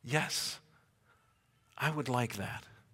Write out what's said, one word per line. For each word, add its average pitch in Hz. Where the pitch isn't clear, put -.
"Yes, -
I 147
would 151
like 123
that." -